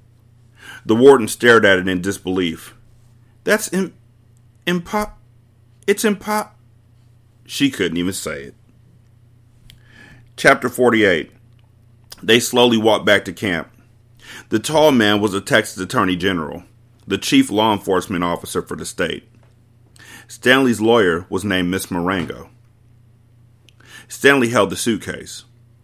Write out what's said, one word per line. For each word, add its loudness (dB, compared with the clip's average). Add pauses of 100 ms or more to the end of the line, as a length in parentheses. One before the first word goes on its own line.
(840)
The 0
warden 8
stared 4
at 6
it -2
in 0
disbelief. -6 (680)
"That's -2
im-, -4 (720)
impo-, -4 (760)
it's -2
impo-," -4 (960)
she -2
couldn't -4
even -4
say -10
it. -20 (1800)
Chapter 2
forty-eight. 2 (920)
They 4
slowly 2
walked 2
back 2
to -10
camp. -6 (800)
The -2
tall 2
man 2
was -2
the -4
Texas -2
Attorney -2
General, -6 (420)
the -4
chief 0
law 0
enforcement -4
officer -6
for -12
the -12
state. -8 (1000)
Stanley's 0
lawyer 2
was -6
named -2
Miss -6
Marengo. -6 (1600)
Stanley 2
held 0
the -8
suitcase. -8 (400)